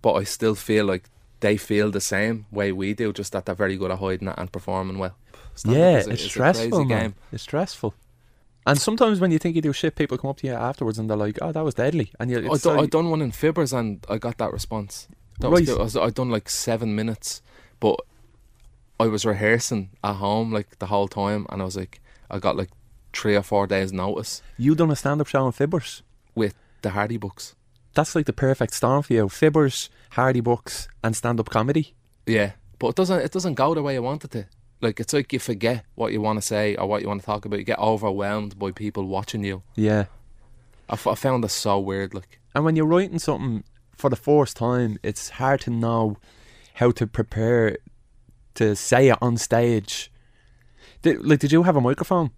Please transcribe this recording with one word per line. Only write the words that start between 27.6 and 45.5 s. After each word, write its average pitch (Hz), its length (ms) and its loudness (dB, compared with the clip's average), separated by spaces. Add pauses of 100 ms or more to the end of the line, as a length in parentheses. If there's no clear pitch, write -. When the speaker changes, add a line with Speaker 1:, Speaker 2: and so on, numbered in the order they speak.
Speaker 2:
That's, 147 180 0
like, 156 120 0
the 127 60 -2
perfect 131 420 0
storm 131 280 2
for - 100 -2
you. 107 140 4
Fibbers, 151 640 2 (220)
Hardy 123 300 2
Bucks, - 460 -4 (160)
and 113 140 -2
stand-up 117 340 -2
comedy. 139 460 0 (300)
Speaker 1:
Yeah, 104 260 2 (260)
but 123 120 0
it - 40 -4
doesn't, 185 260 2
it 147 120 -4
doesn't 175 220 -2
go 139 200 2
the 151 80 -2
way 143 120 -2
you 123 80 -2
want 139 220 -6
it 135 80 -14
to. 107 140 -6 (340)
Like, 113 200 -2
it's - 120 -6
like 143 200 0
you 131 60 -2
forget 113 460 -2 (100)
what 110 180 -4
you 107 80 -2
wanna 107 220 -2
say 104 340 -2
or - 100 -4
what 104 160 -2
you - 60 -6
wanna 101 140 -6
talk 104 220 -4
about. 101 140 -4
You 98 60 -8
get 101 140 -2
overwhelmed 101 800 -2
by 98 140 -4
people 101 340 -8
watching 98 360 -6
you. 98 200 -6 (120)
Speaker 2:
Yeah. 107 300 2 (840)
Speaker 1:
I - 40 -6
f-, - 140 -6
I - 80 2
found 127 300 0
it 101 40 -4
so 98 320 0
weird, 98 340 -4
like. - 260 -14 (140)
Speaker 2:
And 147 100 2
when 160 120 4
you're 156 100 4
writing 175 320 2
something 127 460 -2 (320)
for 139 140 0
the 123 60 0
first 147 400 4
time, 120 460 0
it's - 280 -6
hard 131 320 0